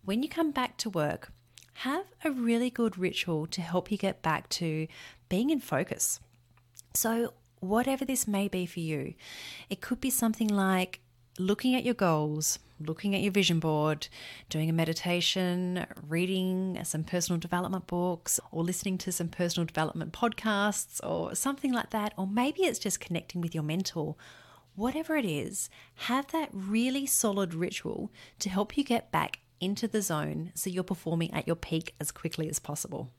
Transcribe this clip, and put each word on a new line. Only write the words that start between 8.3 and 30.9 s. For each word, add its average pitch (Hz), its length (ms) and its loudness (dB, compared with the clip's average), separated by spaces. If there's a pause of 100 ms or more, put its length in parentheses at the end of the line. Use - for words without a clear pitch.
be 180 180 0
for 170 140 -8
you, 156 340 -2 (560)
it 196 100 -6
could - 200 -4
be 269 100 0
something 226 380 2
like 190 520 4 (380)
looking 254 360 2
at 254 100 0
your 240 100 2
goals, 151 640 2 (200)
looking 160 360 -2
at 190 60 2
your 202 120 2
vision 185 260 6
board, 151 480 2 (420)
doing 156 200 0
a 165 40 2
meditation, 175 1120 2 (220)
reading 185 800 0
some 160 180 -2
personal 175 380 0
development 180 480 -2
books, 175 500 0 (140)
or 165 100 0
listening 180 360 0
to 185 120 -4
some 170 180 -2
personal 170 380 0
development 160 460 -2
podcasts, 208 920 0
or 165 300 -2
something 277 380 0
like 240 180 -2
that. 208 260 -2
Or 196 100 -4
maybe 240 360 2
it's - 160 2
just - 220 -2
connecting - 400 -4
with 170 120 -2
your 156 120 -2
mentor. 156 500 -2 (640)
Whatever 302 400 0
it 269 80 2
is, 156 460 -2 (240)
have 269 340 0
that 320 240 -2
really 233 540 0
solid 196 480 2
ritual - 580 -4 (280)
to - 80 -2
help 196 280 0
you 277 80 2
get 233 260 0
back - 300 0 (200)
into 196 280 0
the 214 140 0
zone 156 520 -2
so - 160 -4
you're 185 140 -2
performing 165 480 -2